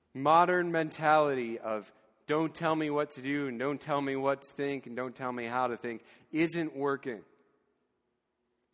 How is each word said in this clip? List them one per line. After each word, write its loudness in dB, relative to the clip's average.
Modern 4
mentality 2
of -6
"Don't 0
tell 0
me -2
what 0
to -14
do -2
and -6
don't -2
tell -2
me -2
what -2
to -16
think -4
and -14
don't -6
tell -6
me -6
how 0
to -2
think" -8
isn't -2
working. -4